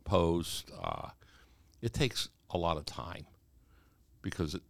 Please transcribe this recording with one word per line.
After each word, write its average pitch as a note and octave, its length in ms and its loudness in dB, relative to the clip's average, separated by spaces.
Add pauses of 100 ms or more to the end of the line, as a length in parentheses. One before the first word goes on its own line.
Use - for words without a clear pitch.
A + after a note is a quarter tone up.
post. E2+ 640 4 (100)
Uh, G1+ 280 -4 (760)
it A2+ 100 -2
takes - 360 0 (220)
a F2+ 80 0
lot E2+ 180 4
of D2+ 100 -6
time - 400 -10 (960)
because F2 320 -2
it - 160 -6